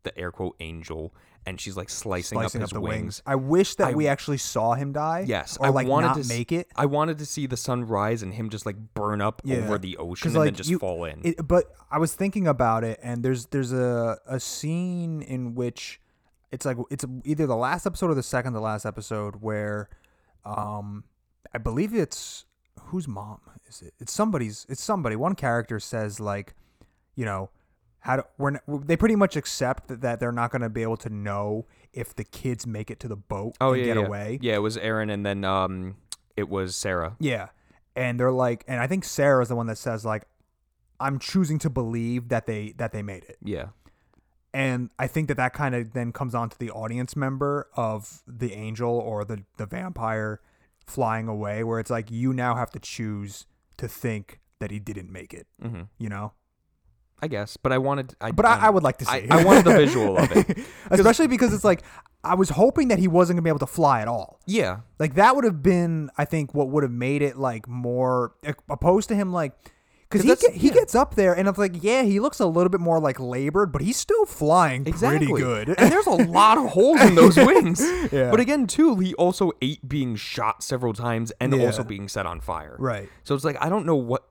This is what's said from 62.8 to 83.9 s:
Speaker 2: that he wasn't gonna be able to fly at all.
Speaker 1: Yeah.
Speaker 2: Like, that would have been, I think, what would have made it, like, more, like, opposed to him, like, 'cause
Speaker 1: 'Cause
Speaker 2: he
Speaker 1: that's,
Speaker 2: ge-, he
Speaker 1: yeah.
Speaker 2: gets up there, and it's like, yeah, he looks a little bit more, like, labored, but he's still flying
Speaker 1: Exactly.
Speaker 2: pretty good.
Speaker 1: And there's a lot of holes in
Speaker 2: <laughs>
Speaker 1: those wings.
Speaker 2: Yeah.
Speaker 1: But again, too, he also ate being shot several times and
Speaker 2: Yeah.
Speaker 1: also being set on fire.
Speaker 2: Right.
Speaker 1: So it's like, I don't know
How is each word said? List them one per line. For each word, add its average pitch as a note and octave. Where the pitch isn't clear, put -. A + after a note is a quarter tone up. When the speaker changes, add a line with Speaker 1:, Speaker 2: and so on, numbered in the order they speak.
Speaker 2:
that F#3
he F#3
wasn't F3
gonna E3+
be E3
able D3
to C3+
fly C#3
at G#2+
all. A2+
Speaker 1:
Yeah. C3
Speaker 2:
Like, D3+
that A3
would C4+
have E3+
been, E3
I D3
think, D3+
what C#3+
would D3
have B2+
made C3
it, C3+
like, B2
more, B2
like, D3
opposed F3+
to A3
him, G3
like, D#3+
'cause -
Speaker 1:
'Cause G3+
Speaker 2:
he A#3+
Speaker 1:
that's, F4
Speaker 2:
ge-, -
he C#4
Speaker 1:
yeah. -
Speaker 2:
gets A#4
up C4+
there, F#3+
and F#3+
it's G3
like, F3
yeah, A#3+
he G3+
looks C4+
a G3
little F3
bit F3+
more, E3
like, C#3
labored, C#3
but C#3
he's A3
still A4
flying D3+
Speaker 1:
Exactly. D#3
Speaker 2:
pretty C3
good. A#2
Speaker 1:
And A#3+
there's G4
a -
lot G#3
of C4
holes C4
in G3+
Speaker 2:
<laughs> E3
Speaker 1:
those F#3+
wings. A#3
Speaker 2:
Yeah. B2+
Speaker 1:
But A3
again, C4
too, D4
he F#3
also F3+
ate C3+
being B2+
shot -
several B2
times A#2
and B2+
Speaker 2:
Yeah. B2
Speaker 1:
also A2
being G2+
set G2
on F2
fire. D#2
Speaker 2:
Right. G#2+
Speaker 1:
So C#3+
it's C#3
like, C#3+
I D3+
don't F#3
know E3